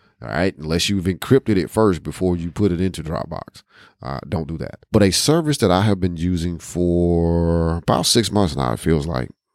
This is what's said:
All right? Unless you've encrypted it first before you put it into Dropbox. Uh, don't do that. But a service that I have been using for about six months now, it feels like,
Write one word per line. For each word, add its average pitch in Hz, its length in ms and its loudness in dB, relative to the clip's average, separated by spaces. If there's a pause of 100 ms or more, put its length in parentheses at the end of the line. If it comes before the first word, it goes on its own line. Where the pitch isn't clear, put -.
(220)
All 58 80 -14
right? 82 280 -2
Unless 80 320 -2
you've 98 160 -2
encrypted 104 520 2
it 87 140 -2
first 104 320 2
before 90 320 -2
you 85 160 -6
put 101 200 0
it 85 100 -2
into 92 220 -4
Dropbox. - 600 -10 (400)
Uh, 67 160 -8 (100)
don't 78 180 -4
do 80 120 -8
that. - 200 -10 (120)
But 107 100 6
a 98 100 6
service 151 480 2
that 98 120 4
I 90 100 4
have 101 180 2
been 87 180 -2
using 87 420 -2
for 85 1160 0
about - 280 0
six 117 260 2
months 98 240 2
now, 64 180 -2
it 58 60 -6
feels 80 280 0
like, 64 220 -4 (260)